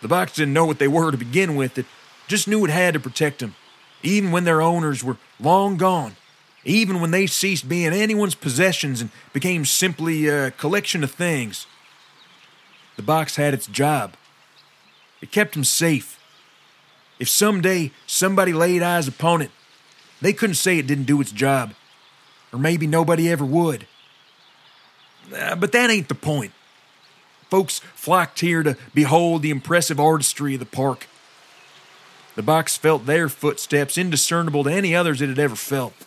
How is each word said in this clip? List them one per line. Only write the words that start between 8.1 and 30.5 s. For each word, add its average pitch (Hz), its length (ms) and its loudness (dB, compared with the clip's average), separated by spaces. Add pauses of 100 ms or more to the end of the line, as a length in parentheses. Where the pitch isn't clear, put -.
possessions 139 680 -2
and 117 80 -8 (240)
became 160 320 -2
simply 160 600 0
a 143 240 0
collection 170 520 -2
of 135 80 -4
things. 143 560 -6 (1300)
The - 60 -12
box 151 360 0
had 147 160 2
its - 140 -6
job. 131 460 -2 (1080)
It - 100 -18
kept 208 220 0
them 147 100 -4
safe. 151 560 -2 (1000)
If 127 100 -4
someday 185 640 0 (140)
somebody 190 480 2
laid 175 300 2
eyes 175 240 0
upon 156 340 0
it, 143 100 -8 (720)
they 202 120 2
couldn't 202 220 0
say 180 220 0
it 139 100 -2
didn't 139 180 0
do 143 160 2
its 123 100 -4
job, 127 420 0 (760)
or 123 80 -8
maybe 160 280 0
nobody 165 420 2
ever 147 160 0
would. 147 420 0 (1500)
Uh, - 200 -6
but 180 160 -2
that 240 180 4
ain't 208 180 0
the 135 80 -4
point. 139 360 -4 (1000)
Folks 185 300 0 (160)
flocked 170 440 0
here 165 240 0
to 143 140 0 (160)
behold 160 480 4
the 151 100 -2
impressive 156 480 0
artistry 147 560 2